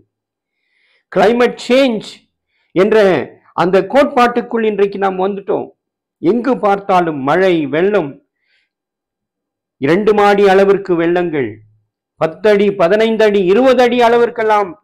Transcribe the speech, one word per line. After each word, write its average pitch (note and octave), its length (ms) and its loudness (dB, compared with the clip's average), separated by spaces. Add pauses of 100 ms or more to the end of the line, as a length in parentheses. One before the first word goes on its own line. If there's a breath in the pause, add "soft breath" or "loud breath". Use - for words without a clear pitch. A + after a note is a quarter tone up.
(1160)
கிளைமேட் A#3 420 0 (100)
சேஞ்ச் B3 420 0 (640)
என்ற G3+ 240 0 (560 soft breath)
அந்த F3+ 340 0
கோட்பாட்டுக்குள் A#3+ 760 0
இன்றைக்கு G3+ 340 -2
நாம் F#3+ 200 -4
வந்துட்டோம். F#3 500 -6 (500)
எங்கு A#3 400 -2
பார்த்தாலும் F#3 580 -2
மழை, D#3+ 500 0
வெள்ளம், E3+ 440 -2 (1700)
இரண்டு G3 380 0
மாடி G3+ 340 2
அளவிற்கு G3 460 2
வெள்ளங்கள், E3 560 -2 (640)
பத்து D#3+ 360 -4
அடி, G#3 240 2
பதினைந்து G#3+ 500 0
அடி, G#3 200 2
இருபது B3 380 2
அடி B3 180 2
அளவிற்கெல்லாம் A3+ 680 0 (140)